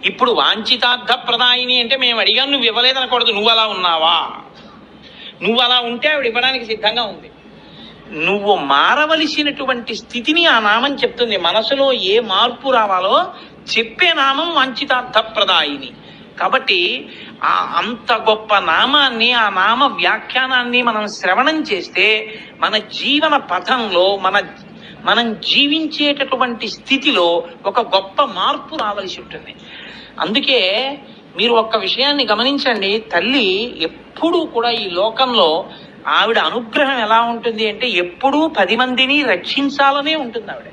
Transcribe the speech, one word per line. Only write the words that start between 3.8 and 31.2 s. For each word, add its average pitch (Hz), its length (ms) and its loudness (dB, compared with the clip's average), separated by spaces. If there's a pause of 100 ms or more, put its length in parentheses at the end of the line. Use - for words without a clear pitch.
నువ్వు 226 200 0
అలా 247 180 2
ఉంటే 240 300 -2
ఆవిడ 285 160 0
ఇవ్వడానికి 247 400 0
సిద్ధంగా 220 380 -2
ఉంది. - 280 -10 (960)
నువ్వు 202 300 2
మారవలసినటువంటి 262 1400 0
స్థితిని 302 500 0
ఆ 262 140 6
నామం 233 360 2
చెప్తుంది. 233 420 -2
మనసులో 220 560 2
ఏ 202 260 2
మార్పు 233 500 0
రావాలో 220 640 2 (440)
చెప్పే 330 360 0
నామం 302 420 0
వాంఛితార్థ 254 800 -2
ప్రదాయిని. 156 540 0 (500)
కాబట్టి 202 680 0 (340)
ఆ 156 340 0
అంత 226 360 -2
గొప్ప 214 440 2
నామాన్ని, 233 760 2
ఆ 226 180 2
నామ 202 340 2
వ్యాఖ్యానాన్ని 240 1000 0
మనం 220 260 0
శ్రవణం 254 540 0
చేస్తే 214 760 -2 (240)
మన 180 180 0
జీవన 302 600 0
పథంలో, 196 800 0
మన, 190 240 0 (640)
మనం 220 300 0
జీవించేటటువంటి 277 1300 0
స్థితిలో 190 760 0 (220)
ఒక 202 300 0
గొప్ప 190 280 0
మార్పు 247 520 -2
రావలసి 202 460 -6
ఉంటుంది. - 340 -16 (640)
అందుకే 269 800 0 (400)